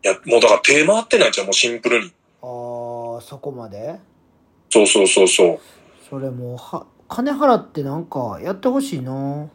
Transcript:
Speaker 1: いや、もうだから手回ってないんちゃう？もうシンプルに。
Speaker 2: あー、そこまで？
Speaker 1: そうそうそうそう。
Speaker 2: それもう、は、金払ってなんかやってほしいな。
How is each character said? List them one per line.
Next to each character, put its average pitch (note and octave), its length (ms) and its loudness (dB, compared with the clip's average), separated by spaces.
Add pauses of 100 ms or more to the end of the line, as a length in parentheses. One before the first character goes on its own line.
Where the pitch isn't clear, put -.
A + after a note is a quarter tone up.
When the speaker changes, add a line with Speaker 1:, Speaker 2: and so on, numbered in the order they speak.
Speaker 1:
い - 20 2
や、 F#2+ 80 2 (100)
も A#2+ 140 4
う - 20 6
だ A#2 60 4
か G#2 80 8
ら F#2+ 60 2
手 D3 260 4
回 G#3+ 160 4
っ - 60 -8
て A#3 100 4
な D3+ 80 6
い A2 40 2
ん - 20 -6
ち - 80 -2
ゃ - 20 -2
う？ G2 40 -4
も G2 40 -6
う - 20 0
シ A#2+ 160 0
ン A#2+ 120 -6
プ - 80 -2
ル A#2 120 2
に。 F#2 120 -14 (280)
Speaker 2:
あ B2+ 60 -18
ー、 A#2+ 760 -10
そ C#3 160 -18
こ C#3+ 120 -10
ま A#2+ 180 -12
で？ A2+ 280 -10 (760)
Speaker 1:
そ A2 140 6
う - 20 4
そ G2+ 160 4
う F#2+ 60 4
そ G2 160 6
う - 20 6
そ F2 280 4
う。 - 60 -10 (480)
Speaker 2:
そ C#3 120 -10
れ C3+ 100 -6
も B2 240 -12
う、 B2 40 -14
は、 - 280 -12 (220)
金 C4+ 240 -4
払 C#4 220 4
っ - 140 -4
て D3 140 -8
な C#3 140 -6
ん E3 100 -8
か A2+ 340 -8
や D#3 120 -8
っ - 20 -4
て F#3+ 140 -4
ほ C4+ 120 0
し C#4 180 -6
い - 40 -6
な。 C#3 520 -8